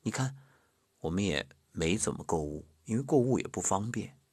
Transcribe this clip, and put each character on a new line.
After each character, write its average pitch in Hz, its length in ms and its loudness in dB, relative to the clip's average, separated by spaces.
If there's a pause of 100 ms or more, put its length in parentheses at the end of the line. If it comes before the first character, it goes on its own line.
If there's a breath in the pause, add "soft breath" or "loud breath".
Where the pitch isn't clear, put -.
你 113 100 -2
看， 135 240 -2 (600 loud breath)
我 80 120 -4
们 95 140 2
也 82 240 0 (240)
没 82 260 0
怎 - 160 -2
么 - 80 -12
购 82 180 0
物， 76 280 -8 (160)
因 113 120 -2
为 131 60 0
购 139 160 4
物 123 220 4
也 - 80 -4
不 - 120 -6
方 101 300 0
便。 - 300 -8 (120)